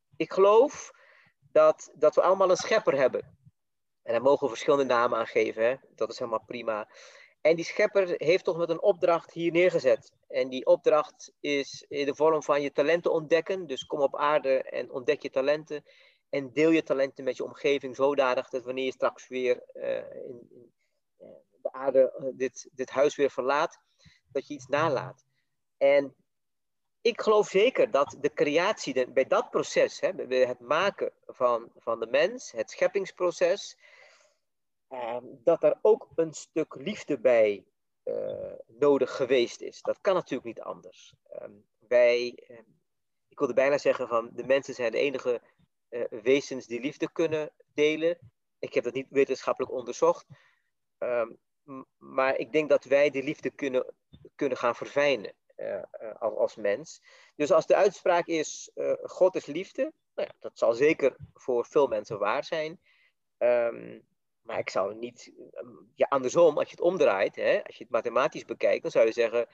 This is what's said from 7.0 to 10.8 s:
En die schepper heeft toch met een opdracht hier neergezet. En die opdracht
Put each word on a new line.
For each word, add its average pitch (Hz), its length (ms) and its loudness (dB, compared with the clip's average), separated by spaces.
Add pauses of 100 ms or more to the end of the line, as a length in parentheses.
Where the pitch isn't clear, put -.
En 165 140 4
die 165 100 -4
schepper 196 520 0
heeft 175 260 2
toch 170 140 -2
met 170 120 -2
een 165 120 -4
opdracht 175 500 0
hier 170 200 -4
neergezet. 165 600 2 (160)
En 131 220 -4
die 127 160 -8
opdracht - 760 2